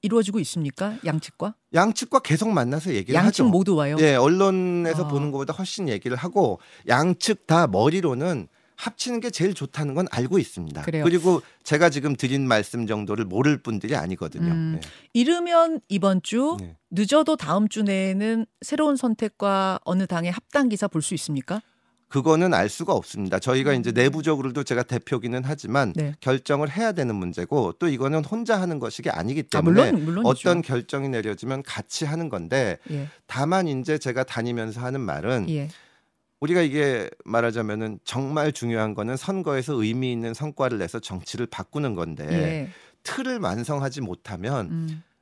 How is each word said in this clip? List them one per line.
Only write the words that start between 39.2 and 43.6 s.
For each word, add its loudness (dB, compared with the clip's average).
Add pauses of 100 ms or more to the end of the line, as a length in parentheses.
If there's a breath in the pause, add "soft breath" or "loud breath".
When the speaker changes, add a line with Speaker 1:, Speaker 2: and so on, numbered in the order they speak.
Speaker 2:
의미 -2
있는 -4
성과를 -4
내서 -6
정치를 -8
바꾸는 -6
건데, -6
Speaker 1:
예. -2 (340 loud breath)
Speaker 2:
틀을 -6
완성하지 -4